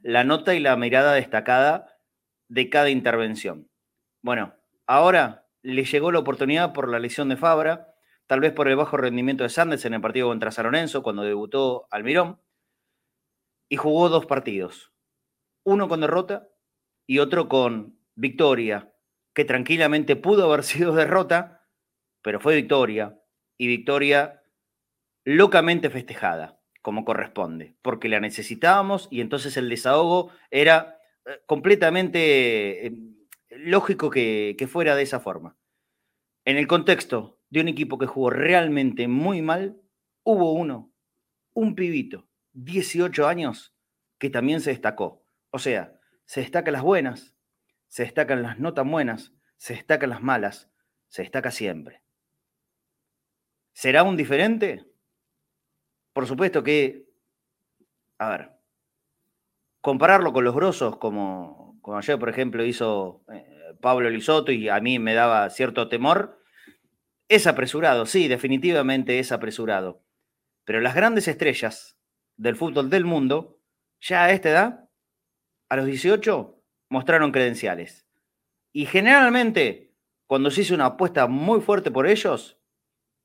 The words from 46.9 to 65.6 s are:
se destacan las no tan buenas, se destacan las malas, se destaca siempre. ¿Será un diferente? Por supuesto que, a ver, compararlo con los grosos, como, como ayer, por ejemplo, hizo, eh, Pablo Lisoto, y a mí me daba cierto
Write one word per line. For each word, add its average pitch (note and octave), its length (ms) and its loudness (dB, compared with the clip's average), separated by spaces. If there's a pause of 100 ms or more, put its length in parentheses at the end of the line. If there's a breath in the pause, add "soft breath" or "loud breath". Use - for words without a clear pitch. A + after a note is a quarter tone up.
se - 160 -8
destacan B2+ 400 -2
las A#2 160 -10
no E3 140 -6
tan C#3 180 -4
buenas, B2+ 420 -6 (240)
se - 160 -14
destacan D3+ 360 -2
las G#2+ 120 -10
malas, A#2 480 -4 (380)
se - 140 -14
destaca C3 300 -8
siempre. D#2+ 520 -10 (1700)
¿Será C#3 300 2
un F#3 140 0
diferente? D#3+ 680 -2 (1300)
Por C3 140 -2
supuesto C#3+ 360 0
que, C#3 440 0 (1080)
a A2 120 -6
ver, D#2+ 220 -8 (1300)
compararlo D#3 540 4
con B2+ 100 2
los B2 100 2
grosos, C#3 440 0
como, F#2+ 840 -8
como G#2 160 -10
ayer, B2 220 -2
por A#2 100 -4
ejemplo, A#2 360 -4
hizo, G#2+ 640 -4
eh, D#2+ 480 -20
Pablo B2 300 2
Lisoto, C3+ 420 0
y A2 160 -2
a G2+ 140 2
mí B2 180 -2
me A2 140 0
daba A2+ 360 2
cierto A#2 380 -4